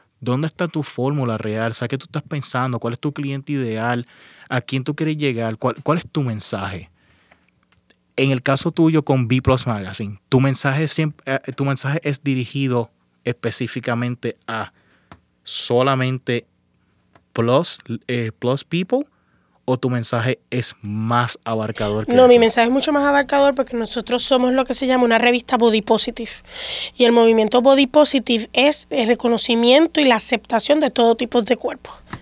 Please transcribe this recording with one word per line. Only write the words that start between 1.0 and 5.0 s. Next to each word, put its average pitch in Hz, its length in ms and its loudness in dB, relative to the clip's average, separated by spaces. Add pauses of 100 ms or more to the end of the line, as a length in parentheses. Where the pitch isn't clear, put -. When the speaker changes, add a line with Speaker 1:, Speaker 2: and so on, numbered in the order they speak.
Speaker 1:
real? 110 320 -4
O 110 40 -6
sea, 120 140 -6
¿qué - 80 -4
tú 131 80 -10
estás - 180 -8
pensando? 127 560 -4
¿Cuál 117 140 -6
es 123 80 -10
tu 147 140 -4
cliente 139 380 -8
ideal? 120 540 -4 (420)
¿A 127 120 -2
quién 131 240 -4
tú 147 100 -4
quieres 156 220 -4